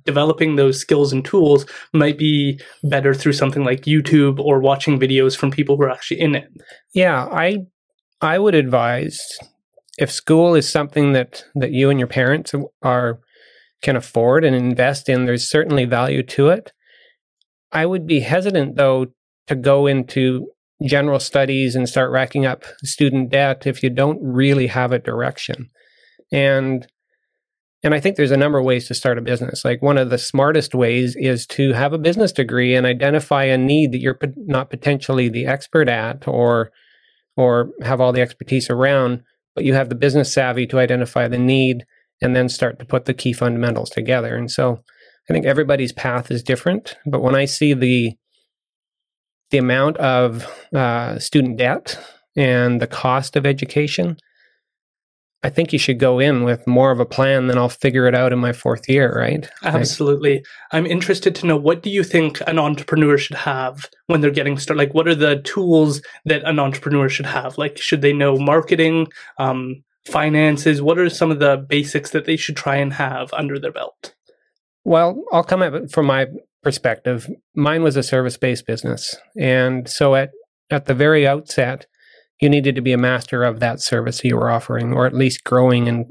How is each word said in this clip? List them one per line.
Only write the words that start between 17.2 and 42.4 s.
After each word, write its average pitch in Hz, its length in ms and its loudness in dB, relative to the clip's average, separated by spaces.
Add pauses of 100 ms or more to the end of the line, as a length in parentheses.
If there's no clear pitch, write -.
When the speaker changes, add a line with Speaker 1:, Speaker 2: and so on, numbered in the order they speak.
Speaker 2:
I 160 160 -2
would 180 180 -4
be 156 140 0
hesitant, 151 560 -2
though, 131 320 2 (400)
to 143 80 -4
go 139 320 2
into 127 600 0 (360)
general 143 360 2
studies 135 560 0
and 123 120 -2
start 131 220 0
racking 131 340 0
up 127 200 -4 (180)
student 135 480 0
debt 139 380 0
if 131 160 -6
you 135 40 2
don't 139 320 0
really 135 460 2
have 123 240 -2
a 123 80 0
direction. 127 720 -6 (600)
And, 135 560 0 (960)
and 151 100 2
I 147 60 -2
think 196 160 0
there's 139 160 2
a 139 40 4
number 143 220 2
of 131 60 0
ways 123 240 0
to 120 60 -8
start 123 220 0
a 117 60 -8
business. 123 420 -4
Like, 123 160 -2
one 143 160 2
of 131 140 0
the 123 80 0
smartest 143 560 0
ways 123 420 0
is 127 320 -2
to 139 240 0
have 135 200 0
a 165 60 -4
business 175 340 0
degree 123 420 0
and 127 100 2
identify 139 600 0
a 131 120 2
need 139 360 2
that 127 80 -4
you're 131 140 -2
pot-, 139 220 -8
not 139 340 -4
potentially 135 580 -2
the 120 180 -4
expert 139 420 0
at 117 380 -4
or, 120 460 0 (640)
or 123 340 2 (120)
have 123 180 0
all 127 120 2
the 123 100 2
expertise 123 460 -4
around, 127 540 0 (320)
but - 100 -4
you 131 80 2
have 131 160 2
the 123 60 -6
business 139 380 2
savvy 127 340 0
to 131 140 0
identify 123 480 0
the 123 100 -4
need 127 460 2 (360)
and 127 140 0
then 127 140 2